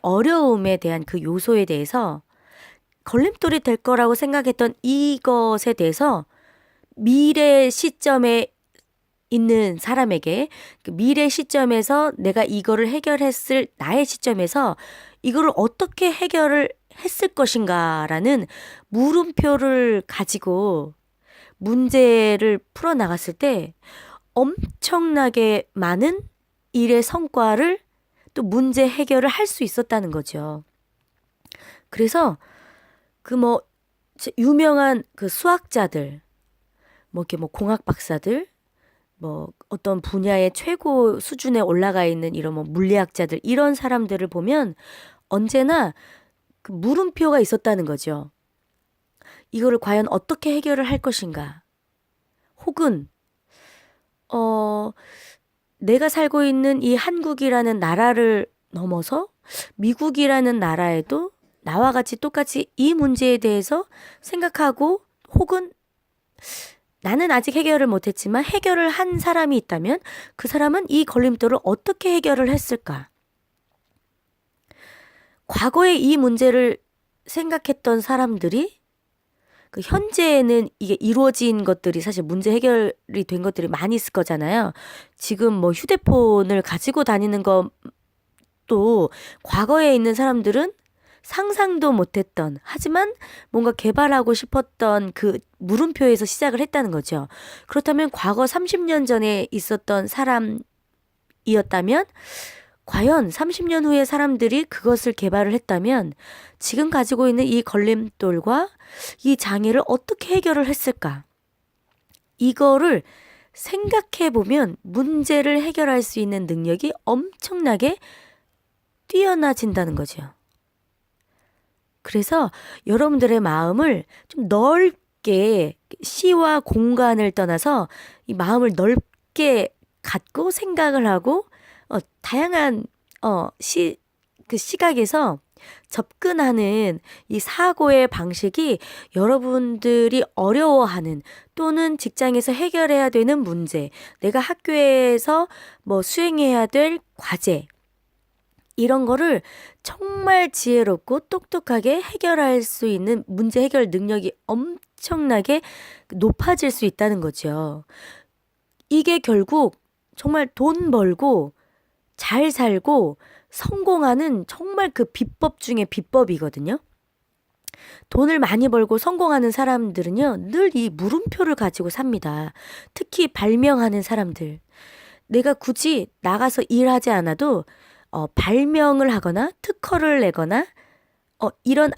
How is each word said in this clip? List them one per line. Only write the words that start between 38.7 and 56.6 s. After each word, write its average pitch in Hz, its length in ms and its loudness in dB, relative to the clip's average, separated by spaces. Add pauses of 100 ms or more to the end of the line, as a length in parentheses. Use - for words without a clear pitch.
뭐, 156 340 -12 (200)
어떤 190 320 -4
분야의 190 520 0
최고 269 680 0
수준에 254 400 -2
올라가 180 460 2
있는 165 300 -4
이런 160 180 -6
뭐, 156 100 -6
물리학자들, 175 800 0
이런 285 300 2
사람들을 226 540 -4
보면 190 480 -2 (540)
언제나 262 640 0 (680)
그 - 100 -18
물음표가 285 680 0
있었다는 214 460 0
거죠. 147 440 -8 (1200)
이거를 233 280 2
과연 208 300 0
어떻게 294 460 -4
해결을 285 280 -2
할 269 160 -2
것인가? 156 640 -8 (1000)
혹은, 269 440 -2 (1200)
어, 220 640 -2 (880)
내가 254 300 2
살고 302 340 2
있는 269 400 2